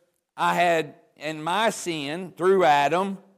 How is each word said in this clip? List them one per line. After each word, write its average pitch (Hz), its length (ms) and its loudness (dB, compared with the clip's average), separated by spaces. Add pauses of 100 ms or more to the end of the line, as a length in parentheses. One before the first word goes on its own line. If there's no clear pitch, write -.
(360)
I 151 180 0
had, 170 420 0 (220)
in 156 260 -10
my 202 260 -2
sin, 165 680 -8
through 185 260 4
Adam 160 540 2 (200)